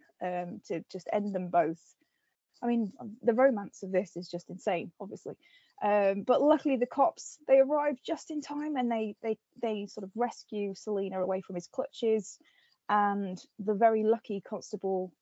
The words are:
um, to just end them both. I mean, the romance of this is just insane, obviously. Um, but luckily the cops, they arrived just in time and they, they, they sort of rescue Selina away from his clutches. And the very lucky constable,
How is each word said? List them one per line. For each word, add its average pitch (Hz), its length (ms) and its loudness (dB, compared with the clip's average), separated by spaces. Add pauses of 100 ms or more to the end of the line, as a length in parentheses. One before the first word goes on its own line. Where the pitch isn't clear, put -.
(220)
um, 180 460 -6
to 180 240 -6
just - 220 -10
end 208 220 -2
them 180 140 -4
both. 165 300 2 (840)
I 240 40 -2
mean, 233 260 0 (280)
the 226 140 2
romance 233 480 2
of 185 80 -8
this 185 260 0
is 175 100 -10
just - 220 -10
insane, 175 500 -4
obviously. - 360 -12 (480)
Um, 202 400 2
but 254 180 4
luckily 285 360 4
the 240 100 0
cops, - 500 0 (100)
they 269 120 10
arrived 294 440 4
just - 280 -4
in 302 100 -4
time 294 340 -6
and 247 160 0
they, 220 300 -2
they, 220 160 -2 (240)
they 214 240 -2
sort 202 200 -12
of 190 100 -14
rescue 214 580 -4
Selina 190 480 -4
away 190 200 -2
from 185 140 -12
his 175 120 -8
clutches. - 720 -2 (500)
And 202 500 2 (200)
the 208 160 -2
very 220 280 4
lucky 214 380 0
constable, 190 680 -6 (100)